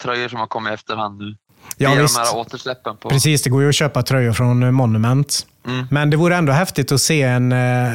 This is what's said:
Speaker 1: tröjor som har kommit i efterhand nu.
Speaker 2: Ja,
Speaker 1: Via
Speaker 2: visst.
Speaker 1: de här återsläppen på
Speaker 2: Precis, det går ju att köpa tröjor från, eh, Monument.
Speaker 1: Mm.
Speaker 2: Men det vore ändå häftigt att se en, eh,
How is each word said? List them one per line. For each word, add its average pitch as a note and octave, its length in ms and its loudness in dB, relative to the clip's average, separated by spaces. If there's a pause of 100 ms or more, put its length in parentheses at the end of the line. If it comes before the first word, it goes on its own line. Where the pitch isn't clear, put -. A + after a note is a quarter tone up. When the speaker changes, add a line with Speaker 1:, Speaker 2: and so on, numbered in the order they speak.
Speaker 1:
tröjor B2 260 -4
som A#2+ 100 -10
har A2 80 -4
kommit A2 240 -6
i - 20 -4
efterhand G#2+ 440 -8
nu. G#2 180 -12 (420)
Speaker 2:
Ja, C3+ 140 0
Speaker 1:
Via C#3+ 100 2
Speaker 2:
visst. D3 140 2
Speaker 1:
de A#2+ 60 -2
här A#2 160 -2
återsläppen A#2 600 -10
på A2 120 -10
Speaker 2:
Precis, C#3 340 2
det C#3 60 0
går C3+ 140 2
ju D3 60 2
att C#3+ 60 2
köpa C3+ 280 0
tröjor B2 300 0
från, B2 300 2
eh, B2+ 80 2
Monument. B2+ 760 2 (220)
Speaker 1:
Mm. B2+ 240 -6
Speaker 2:
Men D3 180 2
det D3+ 80 2
vore F3 180 2
ändå D#3+ 180 2
häftigt D3 380 0
att C3+ 100 2
se D#3 200 2
en, B2 300 2
eh, B2 440 0